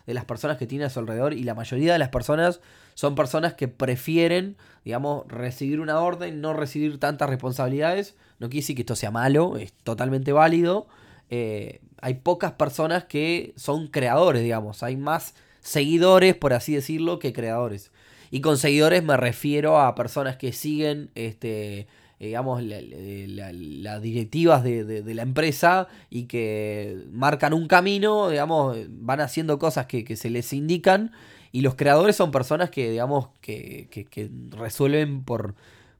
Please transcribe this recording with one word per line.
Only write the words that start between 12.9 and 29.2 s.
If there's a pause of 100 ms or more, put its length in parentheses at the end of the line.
que
son
creadores,
digamos.
Hay
más (280)
seguidores,
por
así
decirlo,
que
creadores. (400)
Y
con
seguidores
me
refiero
a
personas
que
siguen,
este,
eh, (320)
digamos,
la,
la,
la,
las
directivas
de,
de,
de
la
empresa (220)
y
que
marcan
un
camino,
digamos, (120)
van